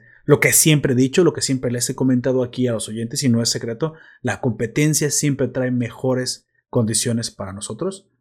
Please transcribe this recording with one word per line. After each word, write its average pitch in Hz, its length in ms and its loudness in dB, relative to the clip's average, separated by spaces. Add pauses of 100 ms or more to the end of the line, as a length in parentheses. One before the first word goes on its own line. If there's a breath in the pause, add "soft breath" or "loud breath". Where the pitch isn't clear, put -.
(260 soft breath)
Lo 143 140 6
que 135 120 2
siempre 143 420 4
he - 20 2
dicho, 131 280 4
lo 156 100 4
que - 80 -8
siempre 127 300 -2
les 120 200 -4
he 131 40 -4
comentado 127 480 0
aquí 123 220 -4
a 120 80 0
los 107 160 -6
oyentes, 113 340 -6
y 135 60 4
no 117 140 4
es 113 60 0
secreto, 117 440 -4 (280 loud breath)
la 107 200 -4
competencia 143 680 0
siempre 139 360 0
trae 127 220 -2
mejores 127 800 -2 (220)
condiciones 113 600 0
para 98 240 -12
nosotros. 113 540 -8 (140)